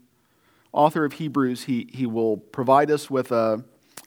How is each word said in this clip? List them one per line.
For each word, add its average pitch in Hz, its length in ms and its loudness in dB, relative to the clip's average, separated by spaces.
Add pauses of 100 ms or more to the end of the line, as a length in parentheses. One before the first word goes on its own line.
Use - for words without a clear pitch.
(720)
author 151 320 2
of 139 100 -4
Hebrews, 135 500 -2
he, 120 280 -4
he 127 140 -4
will 113 300 0
provide 135 560 2
us 147 180 -2
with 131 220 -2
a, 113 320 0 (420)